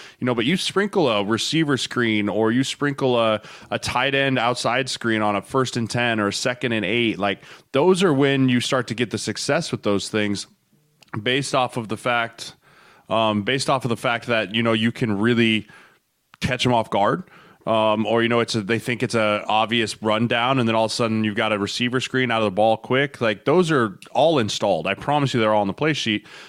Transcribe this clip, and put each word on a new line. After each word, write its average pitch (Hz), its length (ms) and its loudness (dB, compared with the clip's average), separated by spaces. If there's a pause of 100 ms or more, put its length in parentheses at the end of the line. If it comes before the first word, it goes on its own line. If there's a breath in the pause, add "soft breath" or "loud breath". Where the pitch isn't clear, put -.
(200 loud breath)
You 123 60 -4
know, 123 80 0
but 113 120 0
you 175 120 2
sprinkle 196 500 0
a 104 160 2
receiver 135 540 0
screen 110 500 0
or 107 240 0
you 127 120 2
sprinkle 135 560 -2
a, 110 200 2 (300 loud breath)
a 117 80 -2
tight 135 380 -2
end 135 240 2
outside 123 500 0
screen 110 320 0
on 104 140 2
a 95 80 -4
first 131 340 -2
and 117 100 -2
ten 120 320 0
or 104 100 2
a 95 40 -2
second 123 380 -2
and 107 140 0
eight. 110 340 0
Like, 98 240 -2 (300 loud breath)
those 175 280 4
are 175 140 4
when 139 340 4
you 123 120 4
start 123 260 -2
to 113 80 -6
get 110 160 -2
the 107 80 -4
success 143 520 -2
with 117 120 -4
those 101 260 0
things 104 380 -2 (760)
based 131 320 -2
off 127 240 0
of 110 120 -6
the 110 80 -4
fact, 120 580 -4 (540 soft breath)
um, 107 340 2
based 135 260 -2
off 135 160 0
of 123 40 -4
the 117 80 0
fact 117 280 -2
that, 110 300 -2
you 113 80 0
know, 117 100 2
you 113 180 2
can 107 280 -2
really 113 480 2 (720 loud breath)
catch 127 240 -2
'em 123 80 4
off 113 160 0
guard. 117 360 0 (400 loud breath)
Um, 110 400 2
or, 113 160 2
you 117 60 2
know, 117 140 2
it's 117 140 -4
a, 110 60 0
they 107 160 -2
think 113 260 -4
it's 117 120 -2
a 104 320 0
obvious 110 560 0
rundown, 117 560 0
and 117 80 2
then 113 80 0
all 113 80 2
of 110 80 -2
a - 20 -4
sudden 110 300 -2
you've 104 140 -2
got 110 160 0
a 104 40 2
receiver 120 440 -2
screen 127 280 -2
out 113 120 0
of - 20 2
the 104 80 0
ball 107 240 2
quick. 135 460 -2
Like, 107 240 -2
those 165 260 4
are 117 260 0 (140)
all 151 260 4
installed. 101 480 0
I 95 100 -2
promise 143 380 0
you 127 60 0
they're 110 140 4
all 104 80 4
on 101 60 0
the 95 60 -2
play 151 200 -2
sheet. 107 340 -2 (220 loud breath)